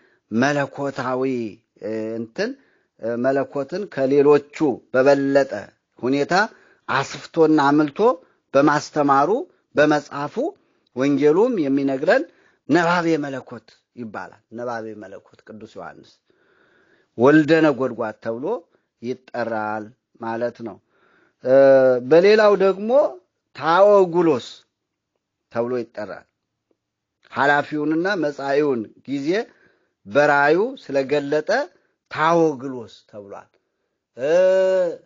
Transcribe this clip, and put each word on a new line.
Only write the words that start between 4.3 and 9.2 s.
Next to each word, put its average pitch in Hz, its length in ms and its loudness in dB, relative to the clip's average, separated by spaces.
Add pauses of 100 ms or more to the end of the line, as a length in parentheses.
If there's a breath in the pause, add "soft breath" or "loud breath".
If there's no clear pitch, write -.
በበለጠ 139 640 2 (460)
ሁኔታ 139 340 -2 (560 soft breath)
አስፍቶና 151 760 0
አምልቶ 147 340 0 (540 soft breath)
በማስተማሩ 143 760 2 (460)